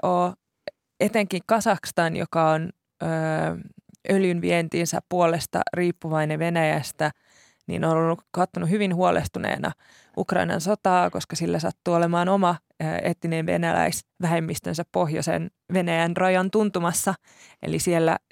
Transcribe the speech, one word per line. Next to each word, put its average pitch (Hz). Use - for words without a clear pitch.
ole. 180
Etenkin 202
Kazakstan, 185
joka 165
on, 160
ö, 165
öljyn 185
vientinsä 170
puolesta 170
riippuvainen 156
Venäjästä – 156
niin 170
on 160
ollut 165
kattonut 175
hyvin 202
huolestuneena 175
Ukrainan 175
sotaa, 180
koska -
sillä 170
sattuu 175
olemaan 170
oma, 185
ö, -
etninen 165
venäläisvähemmistönsä 170
pohjoisen 165
Venäjän 170
rajan 185
tuntumassa. 185
Eli 160
siellä, 165